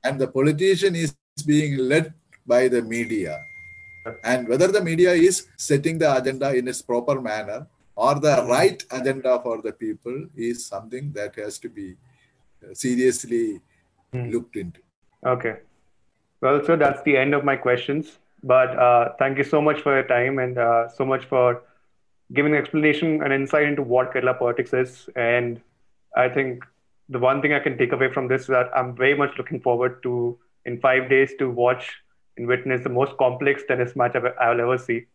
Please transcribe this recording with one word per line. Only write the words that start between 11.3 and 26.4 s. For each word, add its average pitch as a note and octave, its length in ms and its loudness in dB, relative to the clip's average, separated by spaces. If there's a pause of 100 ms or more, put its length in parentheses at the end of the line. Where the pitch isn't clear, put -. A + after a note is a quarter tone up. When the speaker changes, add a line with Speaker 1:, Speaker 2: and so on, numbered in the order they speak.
Speaker 1:
has G#2 240 -10
to - 100 -12
be, F#2+ 260 -14 (680)
uh, G2 120 -20
seriously A#2 880 -2 (500)
Speaker 2:
Mm. B2 200 -8
Speaker 1:
looked A#2+ 240 -6
into. F2 240 -12 (460)
Speaker 2:
Okay. A#2+ 280 -4 (840)
Well, C#3+ 240 2
sir, E3 120 4
that's C#3 260 2
the C#3+ 140 2
end C3+ 180 2
of C#3+ 80 0
my C#3 140 0
questions. B2+ 640 -2 (240)
But, B2+ 280 4 (160)
uh, A#2+ 180 6 (140)
thank C3+ 200 0
you C#3 60 2
so D3+ 160 2
much D3 200 0
for C#3+ 140 0
your C3+ 120 2
time, B2+ 320 0
and, B2+ 200 -4
uh, A#2 300 2
so - 240 -4
much B2+ 120 -2
for B2 380 2 (680)
giving D3 200 2
an D3 80 2
explanation D3+ 600 0
and C#3 100 0
insight C3+ 380 0
into C#3+ 120 -2
what B2+ 300 0
Kerala B2+ 260 0
politics B2 360 -2
is. B2+ 420 -4
And A#2+ 440 0 (540)
I B2+ 140 4
think B2+ 360 -4 (440)